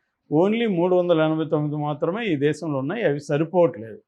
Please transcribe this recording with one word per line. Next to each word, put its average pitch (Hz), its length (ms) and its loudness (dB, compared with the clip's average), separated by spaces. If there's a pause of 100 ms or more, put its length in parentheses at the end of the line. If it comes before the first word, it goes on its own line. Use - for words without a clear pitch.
(340)
only 208 420 2
మూడు 180 200 2
వందల 175 260 4
ఎనభై 156 240 0
తొమ్మిది 151 300 -2
మాత్రమే 151 500 -4
ఈ 175 100 -2
దేశంలో 147 440 -2
ఉన్నాయి, 180 240 -4
అవి 147 160 0
సరిపోవట్లేదు. 151 800 0 (100)